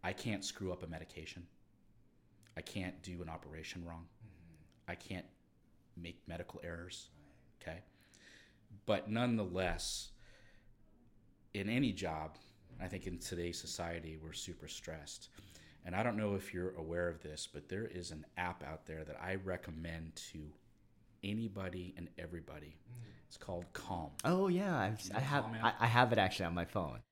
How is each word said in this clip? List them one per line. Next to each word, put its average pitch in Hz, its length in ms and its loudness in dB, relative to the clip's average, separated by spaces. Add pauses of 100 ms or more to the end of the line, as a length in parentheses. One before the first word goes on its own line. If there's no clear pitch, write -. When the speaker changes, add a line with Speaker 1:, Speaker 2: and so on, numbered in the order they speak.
Speaker 1:
I 92 100 0
can't 104 320 -2
screw 92 280 -2
up 87 100 -4
a 87 40 -6
medication. 80 600 -8 (1080)
I 92 60 -6
can't 90 400 -4
do 87 200 -6
an 80 60 -4
operation 80 560 -8
wrong. 82 240 -8 (160)
Speaker 2:
Mm-hmm. 82 680 -16
Speaker 1:
I 90 60 -2
can't - 300 -6 (720)
make 85 300 -8
medical 85 380 -6
errors, 87 460 -8 (500)
Speaker 2:
Right. - 160 -8
Speaker 1:
okay? 98 60 -12 (1040)
But 104 240 4
nonetheless, 95 1000 4 (1400)
in 98 140 2
any 120 240 6
job, 78 460 -2 (420)
I 92 80 -2
think 92 180 -4
in 87 120 -2
today's 87 420 -2
society, 85 560 -4
we're 80 160 -10
super - 340 -8
stressed. - 640 -8 (560)
And 90 100 -4
I 101 80 4
don't 113 140 2
know 104 200 4
if - 180 -4
you're 90 220 0
aware 85 320 2
of 80 140 -2
this, 76 300 -6
but 73 160 -10
there 104 180 -2
is 87 260 -6
an 78 120 -8 (120)
app 87 280 0
out 78 220 -8
there 80 180 -6
that 76 160 -8
I 92 160 0
recommend 82 800 -4 (180)
to 76 180 -8 (720)
anybody 95 720 -2
and 87 120 -6 (100)
everybody. 80 580 -8 (120)
Speaker 2:
Mm. 117 220 -10 (180)
Speaker 1:
It's - 80 -16
called 87 360 -4
Calm. 80 380 -2 (140)
Speaker 2:
Oh, 185 240 6
yeah, 180 300 4
I've 107 160 4
s-, - 120 -6
Speaker 1:
You - 60 -6
know 104 60 2
Speaker 2:
I 127 40 4
have, 139 220 4
Speaker 1:
Calm 113 120 -2
app? 113 240 6
Speaker 2:
I, 117 40 10
I - 20 10
have 120 260 10
it 107 60 10
actually 92 280 6
on 85 80 2
my 85 100 4
phone. 73 360 0 (120)